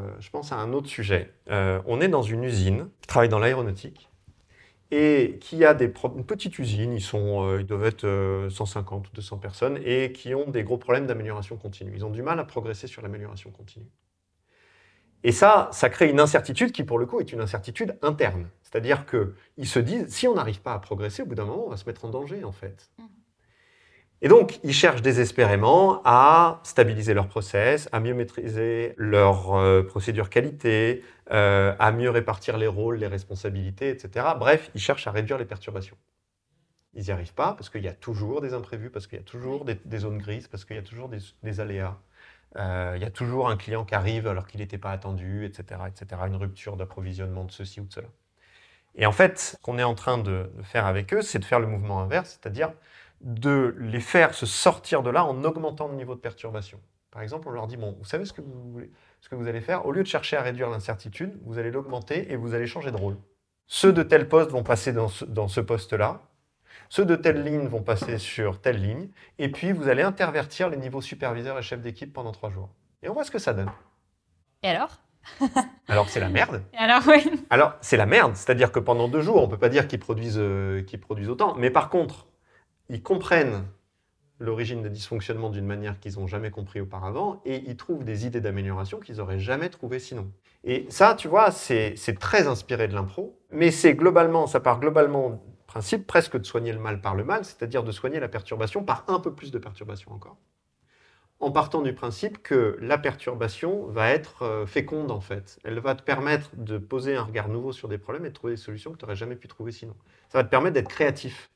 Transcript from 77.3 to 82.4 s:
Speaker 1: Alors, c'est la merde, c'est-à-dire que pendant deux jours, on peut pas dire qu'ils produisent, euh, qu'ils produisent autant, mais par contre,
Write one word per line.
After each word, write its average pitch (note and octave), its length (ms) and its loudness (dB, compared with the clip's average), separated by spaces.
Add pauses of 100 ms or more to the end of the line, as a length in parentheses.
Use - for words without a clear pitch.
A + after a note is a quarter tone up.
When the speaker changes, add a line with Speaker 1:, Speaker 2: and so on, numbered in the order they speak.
Speaker 1:
Alors, C3+ 300 6
c'est - 160 2
la G#2 100 6
merde, C3+ 300 6
c'est-à-dire B2 340 4
que - 80 0
pendant A#2+ 300 2
deux D3 140 0
jours, F3 200 6
on A2+ 60 2
peut G#2 100 -6
pas B2 100 6
dire C#3+ 200 2
qu'ils A#2 100 -6
produisent, A2 400 -4
euh, G2 440 -2
qu'ils F#2+ 180 -12
produisent G#2 280 -8
autant, A#2+ 280 0
mais B2 140 2
par D3+ 200 2
contre, - 360 -2 (640)